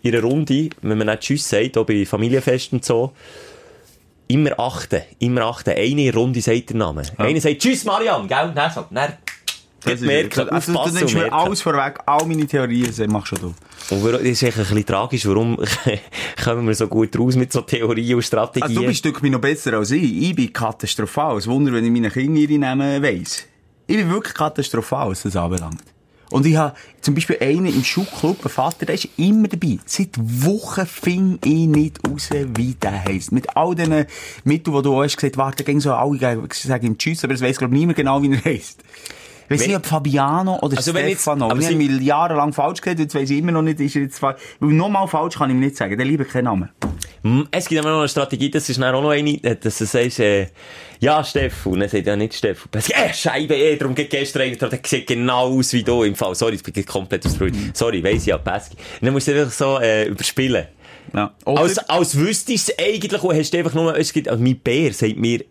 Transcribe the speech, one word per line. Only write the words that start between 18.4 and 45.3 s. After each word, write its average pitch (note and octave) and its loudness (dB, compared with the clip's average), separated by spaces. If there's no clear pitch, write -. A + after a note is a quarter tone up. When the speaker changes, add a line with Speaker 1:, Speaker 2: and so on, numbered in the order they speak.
Speaker 2:
Ah, - 0
du A#2 0
bist - 0
ein - -2
Stück D3 -2
weit C#3+ 2
noch B2+ 0
besser C#3+ 0
als A2 0
ich. D#3+ 2
Ich F3 0
bin B2 0
katastrophal. A2+ -2
Es G2+ -6
Wunder, C3+ 2
wenn A#2 2
ich A#2 2
meinen A#2 2
Kindern C#3 0
ihre D3+ 4
Namen C#3 0
weiss. G2+ -2
Ich G#3 0
bin G3+ 2
wirklich G#3+ -2
katastrophal, C3+ -2
was F#2 -6
das F#2+ -4
anbelangt. E2+ -4
Und C#3 2
ich D#3+ 6
habe D3+ 0
zum D3 0
Beispiel - 0
einen D#3 2
im C#3 2
Schulclub, F3+ -2
ein - -2
Vater, D3 -2
der D#3+ -2
ist - -4
immer G#3 4
dabei. E3 -2
Seit - -4
Wochen C#3 -2
finde F3+ 0
ich D#3+ 4
nicht D3+ 2
raus, C#3+ -4
wie B2 -2
der G2 -4
heisst. F#2+ -2
Mit B2+ -2
all E3+ 2
diesen D#3+ 2
Mitteln, D3+ 2
die C#3 4
du C#3 4
auch C3+ 4
hast D3 0
gesagt, C3+ -2
warte, C3+ -2
ging C#3+ 2
so C#3 2
alle B2 2
sagen B2+ -2
ihm A2 0
Tschüss, D#3+ -2
aber C3+ 0
es A#2+ -4
weiss, B2+ 0
glaub B2 0
ich, C3+ 4
niemand E3+ 4
genau, C#3 2
wie C#3 4
er B2+ 0
heisst. - -4
Ich - -16
weiss C#3+ 2
Speaker 1:
Wenn - 0
Speaker 2:
nicht, G3+ 2
ob - -6
Fabiano D3+ 0
oder C#3 0
Speaker 1:
Also D3+ -2
wenn C#3+ 0
jetzt F#3+ -2
Speaker 2:
Stefano. C#3+ 0
Speaker 1:
aber A#2 0
Speaker 2:
Und C3+ 0
ich D#3+ 0
Speaker 1:
sie E3+ 2
Speaker 2:
habe D3+ 4
mich C3+ 2
jahrelang D3 2
falsch D#3 -2
gesagt, F3 -2
jetzt D3+ -2
weiss C3+ 0
ich C#3+ 2
immer E3+ 0
noch D#3+ 2
nicht, D#3 0
ist C#3 0
er C#3+ 2
jetzt C3+ -6
fa-, C3+ -2
weil D3+ 4
nochmal G3 2
falsch E3 -2